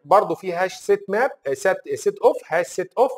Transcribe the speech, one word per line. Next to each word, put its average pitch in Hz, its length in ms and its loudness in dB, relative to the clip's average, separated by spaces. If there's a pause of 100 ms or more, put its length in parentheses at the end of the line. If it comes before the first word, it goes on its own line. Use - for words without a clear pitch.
برضه 170 300 2
في 185 180 -8
هاش 180 220 -2
سيت 202 340 0
ماب، 233 220 0 (160)
آه، 135 80 -2
سات، 185 400 -2
سيت 196 240 0
اوف، 285 180 4 (100)
هاش 170 200 0
سيت - 320 -8
اوف 175 200 4